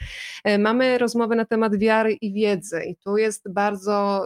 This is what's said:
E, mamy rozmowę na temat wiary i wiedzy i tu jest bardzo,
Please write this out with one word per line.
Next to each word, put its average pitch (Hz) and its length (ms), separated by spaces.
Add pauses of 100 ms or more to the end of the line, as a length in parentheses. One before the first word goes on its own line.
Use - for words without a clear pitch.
(440)
E, 208 140
mamy 247 400
rozmowę 233 380
na 226 100
temat 220 320
wiary 220 360
i 202 200
wiedzy 202 500
i 180 120
tu 202 220
jest 214 320
bardzo, 202 760